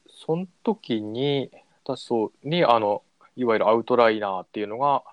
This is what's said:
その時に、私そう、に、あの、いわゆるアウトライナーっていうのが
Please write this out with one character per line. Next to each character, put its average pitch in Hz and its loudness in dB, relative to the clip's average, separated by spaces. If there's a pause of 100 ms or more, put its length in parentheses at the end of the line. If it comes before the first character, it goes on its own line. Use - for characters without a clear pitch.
そ - -6
の 185 -8 (160)
時 131 -4
に、 127 -4 (340)
私 131 -8
そ 113 -2
う、 - -8 (120)
に、 160 0
あ 117 6
の、 104 -2 (340)
い 123 -4
わ 117 2
ゆ 107 2
る 101 2
ア 113 6
ウ 117 2
ト 123 0
ラ 117 6
イ 110 -2
ナ 95 -4
ー 92 -12
っ - -20
て - -10
い 104 -4
う 101 -8
の 107 -10
が 139 0 (100)